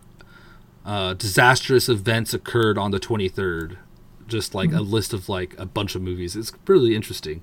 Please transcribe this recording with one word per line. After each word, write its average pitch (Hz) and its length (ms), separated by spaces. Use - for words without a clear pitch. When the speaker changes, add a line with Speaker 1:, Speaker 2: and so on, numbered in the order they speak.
Speaker 1:
uh, 95 280
disastrous 123 760
events 113 460
occurred 110 440
on 101 140
the 98 80
twenty-third. 92 800
Just, 110 280
like, 101 140
Speaker 2:
Mm-hmm. 160 100
Speaker 1:
a - 20
list 101 320
of, 95 140
like, 92 300
a 92 80
bunch 101 300
of 92 60
movies. 90 340
It's 110 160
really 127 280
interesting. 82 480